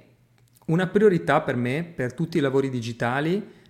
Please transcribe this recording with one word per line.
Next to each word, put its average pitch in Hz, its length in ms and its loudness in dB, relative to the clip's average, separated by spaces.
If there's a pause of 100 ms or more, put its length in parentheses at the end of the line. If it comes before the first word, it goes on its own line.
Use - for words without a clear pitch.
(680)
una 175 200 2
priorità 175 540 4
per 143 160 -2
me, 123 260 -2
per 131 300 -6
tutti 165 260 -4
i - 20 2
lavori 135 300 0
digitali, 127 840 -4 (140)